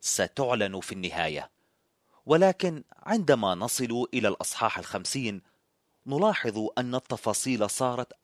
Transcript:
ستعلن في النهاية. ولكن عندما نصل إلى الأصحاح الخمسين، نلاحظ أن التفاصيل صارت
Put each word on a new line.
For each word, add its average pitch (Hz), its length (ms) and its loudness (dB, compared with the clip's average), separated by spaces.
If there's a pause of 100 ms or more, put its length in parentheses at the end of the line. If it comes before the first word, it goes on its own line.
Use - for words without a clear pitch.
ستعلن 104 800 0
في - 120 -10
النهاية. 85 580 -4 (760)
ولكن 170 580 4 (120)
عندما 143 580 2
نصل 120 600 -2
إلى 113 140 2
الأصحاح - 500 -2
الخمسين، 101 640 -6 (640)
نلاحظ 135 600 0 (120)
أن 123 160 -2
التفاصيل 113 760 -2
صارت 123 420 -2 (120)